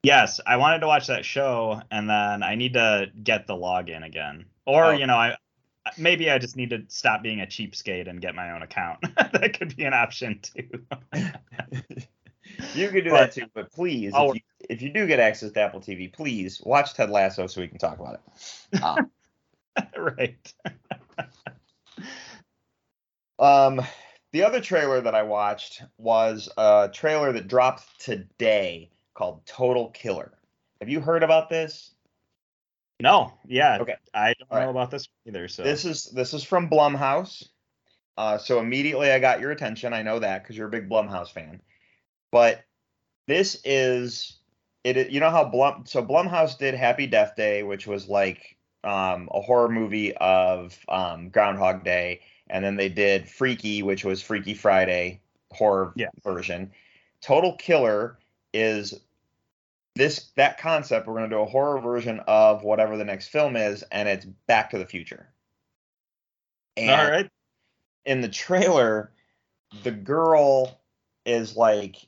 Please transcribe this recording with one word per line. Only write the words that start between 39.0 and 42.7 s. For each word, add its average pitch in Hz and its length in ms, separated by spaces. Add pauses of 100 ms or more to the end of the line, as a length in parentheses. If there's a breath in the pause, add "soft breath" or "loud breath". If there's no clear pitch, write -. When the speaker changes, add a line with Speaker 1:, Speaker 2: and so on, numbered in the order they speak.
Speaker 2:
I 131 80
got 127 200
your 139 120
attention. 117 420
I 110 80
know 110 180
that 95 260
'cause 110 120
you're 110 100
a 104 40
big 107 180
Blumhouse 101 420
fan. 80 300 (720)
But 117 320 (640)